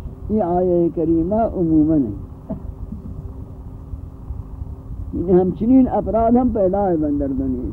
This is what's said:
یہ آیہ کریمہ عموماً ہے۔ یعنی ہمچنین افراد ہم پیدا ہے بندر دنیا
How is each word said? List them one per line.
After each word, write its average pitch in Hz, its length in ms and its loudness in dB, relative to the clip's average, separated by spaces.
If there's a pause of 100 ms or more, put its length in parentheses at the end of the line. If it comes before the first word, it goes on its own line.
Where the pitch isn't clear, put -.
(300)
یہ 214 120 2
آیہ 175 520 4
کریمہ 165 400 2
عموماً 160 680 4
ہے۔ 104 220 -4 (3000)
یعنی 180 280 4
ہمچنین 220 500 4
افراد 214 460 2
ہم 254 120 4
پیدا 196 420 2
ہے 170 60 2
بندر 147 320 0
دنیا 131 440 -2